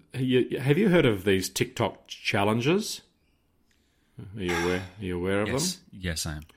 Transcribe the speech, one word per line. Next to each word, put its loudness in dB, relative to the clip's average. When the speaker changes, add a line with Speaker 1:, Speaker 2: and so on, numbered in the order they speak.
Speaker 1:
you, 2
have 2
you 4
heard 6
of 0
these 2
TikTok -4
challenges? 0
Are -8
you 0
aware, 0
are -8
you -4
aware 0
of -2
Speaker 2:
Yes. -2
Speaker 1:
them? -20
Speaker 2:
Yes, -6
I -6
am. -14